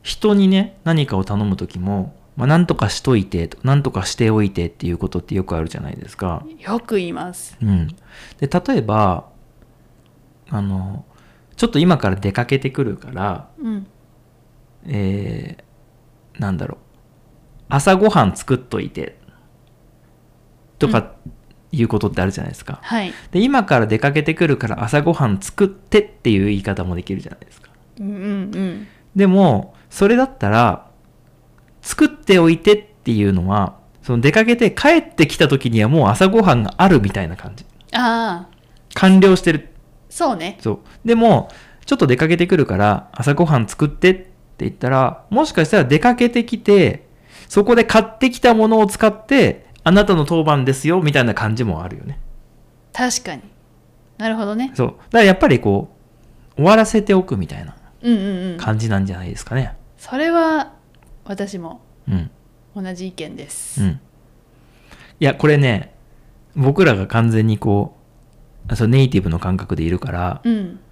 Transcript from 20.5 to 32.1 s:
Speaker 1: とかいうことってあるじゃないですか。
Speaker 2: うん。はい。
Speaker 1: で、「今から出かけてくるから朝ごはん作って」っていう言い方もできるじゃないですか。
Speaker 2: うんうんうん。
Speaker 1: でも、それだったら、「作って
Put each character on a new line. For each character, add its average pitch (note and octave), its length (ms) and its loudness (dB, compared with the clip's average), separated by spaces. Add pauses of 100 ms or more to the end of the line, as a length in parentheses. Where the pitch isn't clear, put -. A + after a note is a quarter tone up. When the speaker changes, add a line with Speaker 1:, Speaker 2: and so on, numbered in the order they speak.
Speaker 1:
と C#3+ 100 0
か A2+ 240 -2 (580)
い C3 120 -2
う A2 60 2
こ G#2+ 100 -2
と G2+ 100 -2
っ - 40 0
て E2 100 -4
あ F#2 40 0
る G2 60 -2
じ - 80 -10
ゃ D#2+ 40 -8
な D#2+ 40 -10
い - 40 -12
で - 40 -16
す - 80 -20
か。 - 100 -12
Speaker 2:
う - 20 -16
ん。 - 40 -20
は A3 240 -6
い。 F3 80 -10 (180)
Speaker 1:
で、 F3+ 140 0
「今 C4 200 2
か C#3+ 140 2
ら A2+ 80 2
出 A2 120 0
か C#3 140 0
け D3+ 100 0
て D#3 120 -2
く E3+ 120 0
る C#3 100 2
か A2+ 120 -6
ら G#2 140 -6
朝 D3 200 0
ご E3 100 0
は C3+ 160 0
ん G2 120 0
作 - 260 -2
っ - 20 -4
て」 - 340 0
っ G#3 60 -10
て - 220 -4
い G2 120 2
う G2+ 40 2
言 G#2 120 0
い G2 40 -6
方 F#2+ 220 -4
も F2+ 100 -6
で F2+ 80 -8
き F#2+ 120 -8
る F2 60 -8
じ - 80 -18
ゃ - 40 -18
な - 40 -20
い - 80 -20
で - 80 -20
す - 80 -20
か。 - 100 -20 (300)
Speaker 2:
う G3+ 40 -10
ん - 20 -8
う G3+ 40 -8
ん G3+ 40 -10
う F#3+ 100 -12 (340)
ん。 G3 280 -8 (280)
Speaker 1:
で G3 120 4
も、 F3+ 480 2 (160)
そ G3+ 180 0
れ A#3 80 4
だ B3+ 80 2
っ C4 140 -8
た G2+ 100 -2
ら、 G#2+ 380 2 (960)
「作 - 240 0
っ - 20 0
て G3 300 0